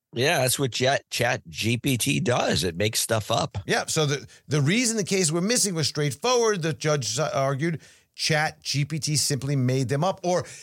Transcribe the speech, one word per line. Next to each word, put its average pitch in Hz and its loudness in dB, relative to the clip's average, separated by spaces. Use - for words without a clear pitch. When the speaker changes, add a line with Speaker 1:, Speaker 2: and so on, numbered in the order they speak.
Speaker 1:
Yeah, 143 2
that's 127 2
what 135 -2
Chat, 127 0
Chat 120 0
G 107 -2
P 135 0
T 143 0
does. 139 2
It 85 -2
makes 107 0
stuff - 0
up. - 0
Speaker 2:
Yeah, 208 0
so 156 0
the, 139 -2
the 151 2
reason 220 2
the 202 -2
cases 190 0
were 170 0
missing 202 0
was 160 0
straightforward, 214 0
the 160 0
judge 135 -2
s-, 151 -2
argued. 139 -2
Chat 156 0
G 143 -2
P 156 -6
T 147 -2
simply 135 0
made 127 2
them 139 0
up, 190 0
or 175 0